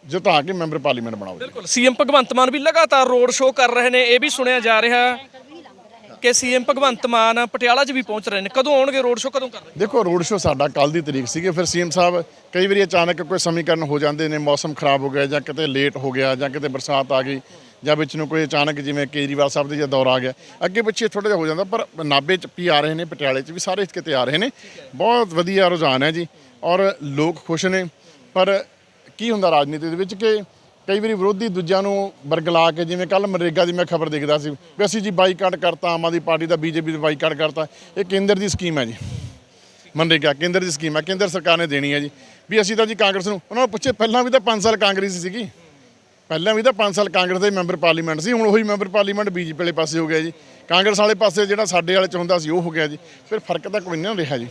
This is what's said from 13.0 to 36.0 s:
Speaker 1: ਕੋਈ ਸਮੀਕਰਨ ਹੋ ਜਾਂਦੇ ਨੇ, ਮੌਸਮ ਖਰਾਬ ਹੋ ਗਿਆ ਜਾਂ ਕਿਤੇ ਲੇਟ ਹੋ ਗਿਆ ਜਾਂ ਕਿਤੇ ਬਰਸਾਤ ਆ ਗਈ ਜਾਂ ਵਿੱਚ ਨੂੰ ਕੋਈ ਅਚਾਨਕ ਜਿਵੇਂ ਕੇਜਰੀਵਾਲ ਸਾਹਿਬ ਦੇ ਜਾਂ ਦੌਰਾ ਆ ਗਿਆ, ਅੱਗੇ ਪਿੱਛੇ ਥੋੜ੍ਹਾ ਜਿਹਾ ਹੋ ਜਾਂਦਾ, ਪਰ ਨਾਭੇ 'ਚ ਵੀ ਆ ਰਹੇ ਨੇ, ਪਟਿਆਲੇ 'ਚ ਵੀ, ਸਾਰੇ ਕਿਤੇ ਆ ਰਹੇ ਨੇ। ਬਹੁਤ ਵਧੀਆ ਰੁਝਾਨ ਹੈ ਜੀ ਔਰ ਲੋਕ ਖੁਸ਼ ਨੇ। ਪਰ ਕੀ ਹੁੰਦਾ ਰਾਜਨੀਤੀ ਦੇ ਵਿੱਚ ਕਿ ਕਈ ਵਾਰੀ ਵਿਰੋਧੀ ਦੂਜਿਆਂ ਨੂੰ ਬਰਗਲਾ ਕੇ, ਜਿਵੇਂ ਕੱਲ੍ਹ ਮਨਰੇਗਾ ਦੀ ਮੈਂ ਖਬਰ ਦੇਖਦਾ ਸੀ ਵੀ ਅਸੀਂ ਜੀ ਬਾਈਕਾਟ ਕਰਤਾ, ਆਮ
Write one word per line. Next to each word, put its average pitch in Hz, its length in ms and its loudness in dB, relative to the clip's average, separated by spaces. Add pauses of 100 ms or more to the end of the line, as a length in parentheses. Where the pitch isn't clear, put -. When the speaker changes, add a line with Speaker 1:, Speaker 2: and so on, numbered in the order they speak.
Speaker 1:
ਕੋਈ 170 180 -4
ਸਮੀਕਰਨ 165 440 0
ਹੋ 147 160 -2
ਜਾਂਦੇ 147 280 0
ਨੇ, 151 100 -2
ਮੌਸਮ 147 360 -2
ਖਰਾਬ 139 280 0
ਹੋ 139 80 -4
ਗਿਆ 139 160 0
ਜਾਂ 139 160 -2
ਕਿਤੇ 151 260 -6
ਲੇਟ 139 300 0
ਹੋ 135 140 -4
ਗਿਆ 135 240 0
ਜਾਂ 135 140 -4
ਕਿਤੇ 143 180 -6
ਬਰਸਾਤ 139 440 -2
ਆ 131 100 2
ਗਈ 131 200 -6 (420)
ਜਾਂ 147 120 2
ਵਿੱਚ 147 200 -4
ਨੂੰ 156 120 -4
ਕੋਈ 160 160 -2
ਅਚਾਨਕ 147 360 0
ਜਿਵੇਂ 143 280 -4
ਕੇਜਰੀਵਾਲ 143 420 0
ਸਾਹਿਬ 143 200 -2
ਦੇ 147 60 -6
ਜਾਂ 147 120 -2
ਦੌਰਾ 131 240 2
ਆ 127 80 2
ਗਿਆ, 127 140 -4 (320)
ਅੱਗੇ 185 160 0
ਪਿੱਛੇ 220 260 -2
ਥੋੜ੍ਹਾ 208 220 -2
ਜਿਹਾ 202 100 2
ਹੋ 160 80 -2
ਜਾਂਦਾ, 160 160 -2
ਪਰ 208 240 -4 (160)
ਨਾਭੇ 147 340 2
'ਚ 151 100 -12 (100)
ਵੀ 175 100 -4
ਆ 151 120 4
ਰਹੇ 151 140 0
ਨੇ, 165 120 -6
ਪਟਿਆਲੇ 139 360 -4
'ਚ 139 100 -14
ਵੀ, 175 80 -12
ਸਾਰੇ 190 340 -4
ਕਿਤੇ 156 200 -6
ਆ 127 100 2
ਰਹੇ 131 140 0
ਨੇ। 220 120 0 (460)
ਬਹੁਤ 220 320 2
ਵਧੀਆ 180 400 2
ਰੁਝਾਨ 156 360 2
ਹੈ 151 80 2
ਜੀ 165 160 -6 (360)
ਔਰ 190 400 2
ਲੋਕ 151 320 -2 (100)
ਖੁਸ਼ 165 200 -4
ਨੇ। 185 200 0 (480)
ਪਰ 190 320 2 (520)
ਕੀ 233 140 -2
ਹੁੰਦਾ 190 200 2
ਰਾਜਨੀਤੀ 151 380 0
ਦੇ 160 60 -4
ਵਿੱਚ 190 180 -4
ਕਿ 214 280 0 (460)
ਕਈ 196 120 0
ਵਾਰੀ 220 140 0
ਵਿਰੋਧੀ 196 340 0
ਦੂਜਿਆਂ 185 360 0
ਨੂੰ 196 300 -2 (120)
ਬਰਗਲਾ 165 460 2
ਕੇ, 165 140 -2
ਜਿਵੇਂ 180 220 -4
ਕੱਲ੍ਹ 196 200 2
ਮਨਰੇਗਾ 175 380 2
ਦੀ 175 60 -2
ਮੈਂ 175 140 0
ਖਬਰ 160 240 -2
ਦੇਖਦਾ 147 280 0
ਸੀ 151 120 -4
ਵੀ - 360 -4
ਅਸੀਂ 208 160 -2
ਜੀ 202 80 -4
ਬਾਈਕਾਟ 185 460 2
ਕਰਤਾ, 175 340 -2
ਆਮ 165 160 -2